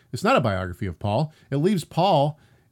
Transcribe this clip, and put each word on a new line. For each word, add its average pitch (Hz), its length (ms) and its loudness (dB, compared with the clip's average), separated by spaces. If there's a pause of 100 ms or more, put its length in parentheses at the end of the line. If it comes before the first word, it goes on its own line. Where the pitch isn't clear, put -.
(120)
It's 135 140 -8
not 247 100 4
a 202 60 4
biography 95 440 -4
of 87 140 -8
Paul. 120 320 -2 (180)
It 139 80 -2
leaves 175 280 0
Paul 160 520 2 (340)